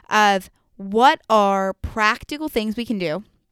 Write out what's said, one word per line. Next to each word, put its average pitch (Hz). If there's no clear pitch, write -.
of 202
what 226
are 196
practical 262
things 214
we 240
can 220
do, 180